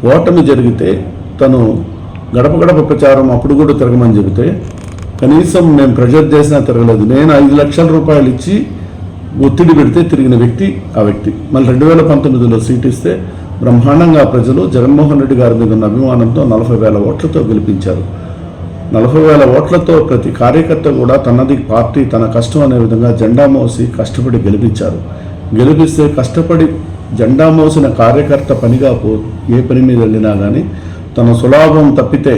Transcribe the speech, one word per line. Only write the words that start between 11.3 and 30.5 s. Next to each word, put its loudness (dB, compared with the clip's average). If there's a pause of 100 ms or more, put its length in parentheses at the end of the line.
మళ్ళీ 0
రెండు 2
వేల 4 (100)
పంతొమ్మిదిలో 2
సీట్ -2
ఇస్తే -4 (520)
బ్రహ్మాండంగా 4 (120)
ప్రజలు 0 (120)
జగన్మోహన్ 2
రెడ్డి 0
గారి 2
మీద 0
ఉన్న 0
అభిమానంతో 0 (100)
నలభై 0
వేల 2 (120)
ఓట్లతో -4 (100)
గెలిపించారు. -4 (920)
నలభై 2
వేల 2 (140)
ఓట్లతో 0 (120)
ప్రతి -2 (100)
కార్యకర్త 0 (140)
కూడా 2 (100)
తనది 0 (160)
పార్టీ, -2 (120)
తన 0 (120)
కష్టం -2
అనే 0
విధంగా 0 (100)
జెండా 2 (120)
మోసి -2 (140)
కష్టపడి -4
గెలిపించారు. -2 (580)
గెలిపిస్తే 2 (140)
కష్టపడి 0 (500)
జెండా 2 (100)
మోసిన 2 (100)
కార్యకర్త 0 (100)
పనిగా 2 (100)
పో-, -2 (380)
ఏ 4 (100)
పని 0
మీద 2
వెళ్ళినా 0 (120)
కానీ -2 (560)